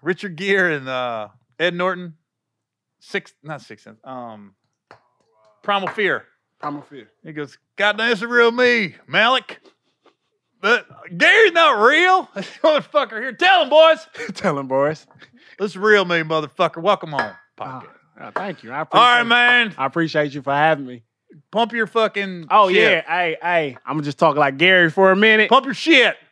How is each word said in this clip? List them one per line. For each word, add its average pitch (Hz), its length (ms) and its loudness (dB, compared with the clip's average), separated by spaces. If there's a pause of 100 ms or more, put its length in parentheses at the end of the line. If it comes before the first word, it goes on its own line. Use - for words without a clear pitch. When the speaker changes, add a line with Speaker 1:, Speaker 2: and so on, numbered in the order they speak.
Speaker 1:
Richard 175 360 -8
Gere 190 400 -2
and, 131 100 -12
uh, 123 400 -6 (320)
Ed 175 140 -2
Norton? 180 400 -6 (880)
Six, - 340 -12 (100)
not 147 180 -16
Six 107 220 -20
Sense. 110 220 -20
Um, 113 500 -16 (1080)
Primal 196 260 -4
Fear. 175 340 -4 (380)
Speaker 2:
Primal 147 220 -10
Fear. 131 260 -20 (160)
Speaker 1:
He 160 80 -16
goes, 147 240 -14 (180)
"God 202 220 -2
damn, 226 140 -2
it's 196 100 -4
the 233 80 -8
real 233 220 4
me, 240 440 0 (100)
Malik." 226 540 -2 (1000)
But 208 240 0 (320)
Gary's 381 340 4
not 320 340 2
real. 339 460 4
<laughs> - 40 -18
This 196 120 -12 (160)
motherfucker 277 560 0
here. 254 140 -10
Tell 359 300 2
him, 262 60 -6
boys. 311 380 6 (100)
Speaker 2:
<laughs> - 160 -14
Tell 165 240 -4
him, 135 120 -8
boys. 139 360 -2 (540)
Speaker 1:
This 196 160 -6
real 202 300 2
me, 170 160 0
motherfucker. 160 600 -4
Welcome 180 300 -2
home, 139 80 -6 (400)
Speaker 2:
Ah, 127 220 -12
Speaker 1:
podcast. 95 60 -20 (320)
Speaker 2:
ah, 120 140 -16
thank 190 300 -10
you. 110 80 -18
I 131 80 -10
Speaker 1:
All 156 140 -8
right, 240 260 4
Speaker 2:
appreciate 233 80 -2
Speaker 1:
man. 240 500 2
Speaker 2:
I 135 80 -4
appreciate 151 480 -2
you 143 80 -12
for 139 120 -4
having 147 320 0
me. 123 180 -18 (480)
Speaker 1:
Pump 220 220 -2
your 226 120 -4
fucking 196 640 -4
Speaker 2:
Oh, 202 200 4
Speaker 1:
shit. 185 80 2
Speaker 2:
yeah. 185 240 2
Hey, 170 400 -4
hey. 160 440 -2
I'm 147 180 -6
just 143 140 -8
talking 147 220 2
like 139 180 0
Gary 175 320 2
for 190 220 4
a 190 60 4
minute. 214 320 4
Speaker 1:
Pump 262 160 4
your 269 80 -8
shit 254 420 2 (160)